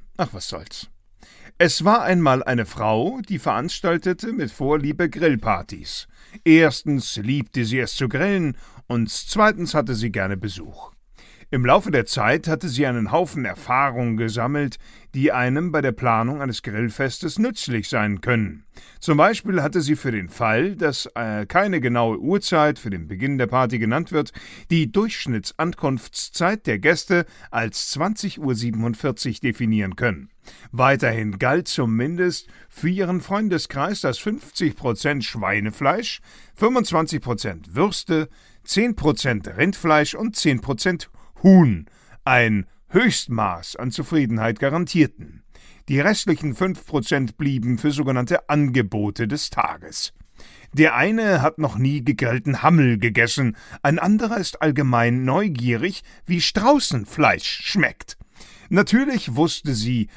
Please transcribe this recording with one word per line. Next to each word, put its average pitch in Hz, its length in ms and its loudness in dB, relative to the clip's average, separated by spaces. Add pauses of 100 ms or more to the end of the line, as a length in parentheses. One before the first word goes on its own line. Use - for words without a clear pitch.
(160)
Ach, 165 160 -2
was 95 160 -10
soll's. - 400 -14 (680)
Es 160 260 4
war 214 180 4
einmal 143 400 4
eine 120 220 0
Frau, 117 640 -2
die 175 100 -4
veranstaltete 165 960 -2
mit 160 180 -6
Vorliebe 147 600 -2
Grillpartys. 110 1000 -2 (340)
Erstens 151 760 4
liebte 123 500 -2
sie 120 120 -2
es 117 160 -4
zu 131 140 -2
grillen 165 480 0 (300)
und 117 240 0
zweitens 202 640 0
hatte 131 200 0
sie 113 160 -2
gerne 98 280 -2
Besuch. 92 540 -12 (580)
Im 127 160 0
Laufe 180 260 4
der 127 140 2
Zeit 131 420 0
hatte 156 200 -2
sie 131 160 0
einen 117 280 -2
Haufen 156 320 -2
Erfahrung 120 720 -2
gesammelt, 120 640 -2 (360)
die 139 160 4
einem 131 400 0
bei 151 120 0
der 131 100 0
Planung 120 500 0
eines 123 200 -8
Grillfestes 120 760 -4
nützlich 208 500 -2
sein 107 340 0
können. 107 420 -2 (340)
Zum 151 200 0
Beispiel 190 440 2
hatte 156 180 -2
sie 147 140 0
für 139 160 -4
den 98 200 -6
Fall, 123 440 0
dass, 156 400 -2
äh, 107 320 -4
keine 185 340 0
genaue 120 380 0
Uhrzeit 156 640 0
für 113 100 -8
den 85 160 -8
Beginn 127 320 -4
der 123 80 0
Party 123 320 0
genannt 117 320 -2
wird, 151 220 -2 (380)
die 160 200 2
Durchschnittsankunftszeit 165 1800 -4
der 110 140 -2
Gäste 175 440 2 (280)
als 113 380 -4
zwanzig 190 500 -4
Uhr 131 160 -2
siebenundvierzig 117 840 -4
definieren 110 540 0
können. 107 360 -4 (420)
Weiterhin 113 640 0
galt 139 300 0
zumindest 156 800 -2 (200)
für - 200 -4
ihren 180 320 0
Freundeskreis, 190 800 -2
dass 131 180 -2
fünfzig - 580 -4
Prozent 131 480 -2
Schweinefleisch, 107 960 -2 (360)
fünfundzwanzig 185 680 2
Prozent 90 540 -6
Würste, 160 520 0 (360)
zehn 226 320 0
Prozent 120 500 0 (100)
Rindfleisch 151 580 2
und 214 220 -4
zehn 147 240 2
Prozent 156 500 -2 (320)
Huhn 151 440 8 (380)
ein 113 420 4 (220)
Höchstmaß 110 880 0
an 127 140 -4
Zufriedenheit 117 680 0
garantierten. 156 840 0 (460)
Die 139 120 2
restlichen 156 540 0
fünf 185 320 -4
Prozent 135 500 -2
blieben 127 400 0
für 147 140 0
sogenannte 135 580 -2
Angebote 117 800 0
des 147 220 -6
Tages. - 640 -6 (580)
Der 147 220 6
eine 196 480 2
hat 156 160 0
noch 147 180 -2
nie 135 260 0
gegrillten 123 600 0
Hammel 135 360 6
gegessen, 117 580 2 (260)
ein 143 160 2
anderer 214 400 2
ist - 240 -6
allgemein 127 600 2
neugierig, 131 800 0 (220)
wie 170 160 0
Straußenfleisch 143 1200 2
schmeckt. - 520 -2 (540)
Natürlich 214 680 2
wusste 151 380 0
sie, 113 420 -2